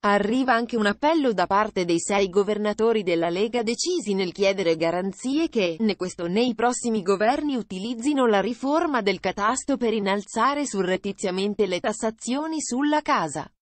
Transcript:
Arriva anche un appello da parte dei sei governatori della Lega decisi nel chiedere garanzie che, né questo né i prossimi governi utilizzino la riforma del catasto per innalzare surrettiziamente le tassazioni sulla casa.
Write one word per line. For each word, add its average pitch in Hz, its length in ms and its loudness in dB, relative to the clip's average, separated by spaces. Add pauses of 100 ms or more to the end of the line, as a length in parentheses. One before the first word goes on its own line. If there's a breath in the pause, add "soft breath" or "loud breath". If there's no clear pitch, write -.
Arriva 208 460 2
anche 233 240 0
un 214 80 0
appello 269 480 2
da 180 140 0
parte 196 400 0
dei 170 120 2
sei 196 300 0
governatori 208 760 0
della 170 280 0
Lega 220 320 0
decisi 233 500 -2
nel 190 200 0
chiedere 190 440 2
garanzie 190 720 -2
che, 175 320 -2
né 214 160 2
questo 180 300 -6
né 190 160 2
i 247 120 0
prossimi 233 460 0
governi 240 560 0
utilizzino 233 680 -2
la 202 160 4
riforma 277 580 0
del 190 180 0
catasto 220 600 -2
per 226 160 0
innalzare 226 720 0
surrettiziamente 196 1000 -2
le 180 160 -2
tassazioni 254 800 -4
sulla 294 400 0
casa. 185 500 -2 (120)